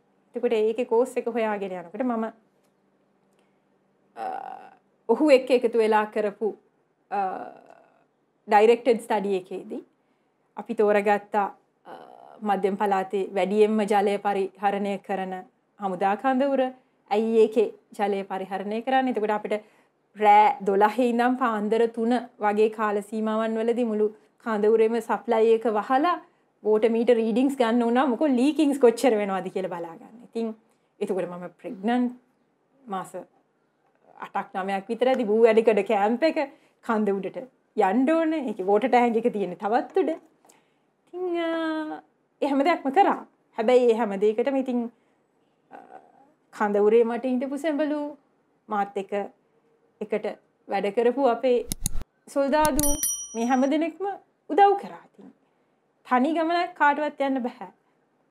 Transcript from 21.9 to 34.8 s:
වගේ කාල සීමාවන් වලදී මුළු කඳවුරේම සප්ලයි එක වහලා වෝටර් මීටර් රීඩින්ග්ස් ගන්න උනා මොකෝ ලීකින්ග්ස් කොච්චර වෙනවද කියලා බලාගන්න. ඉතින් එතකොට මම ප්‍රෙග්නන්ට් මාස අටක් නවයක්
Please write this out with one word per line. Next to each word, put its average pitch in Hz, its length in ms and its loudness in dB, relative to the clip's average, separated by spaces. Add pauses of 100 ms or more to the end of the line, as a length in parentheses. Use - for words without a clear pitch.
වගේ 208 320 2
කාල 214 320 -4
සීමාවන් 220 540 -4
වලදී 233 280 0
මුළු 214 220 0 (380)
කඳවුරේම 220 560 2
සප්ලයි 220 540 2
එක 226 100 -4
වහලා 262 520 0 (480)
වෝටර් 214 260 2
මීටර් 233 240 2
රීඩින්ග්ස් 226 420 0
ගන්න 240 260 2
උනා 247 240 2
මොකෝ 262 220 0
ලීකින්ග්ස් 285 500 2
කොච්චර 240 380 4
වෙනවද 196 320 -4
කියලා 190 220 -6
බලාගන්න. 170 520 -14
ඉතින් 226 240 -8 (540)
එතකොට 190 280 -4
මම 180 200 -12
ප්‍රෙග්නන්ට් 233 640 -4 (680)
මාස 190 320 -12 (1080)
අටක් - 360 -8
නවයක් 196 340 -6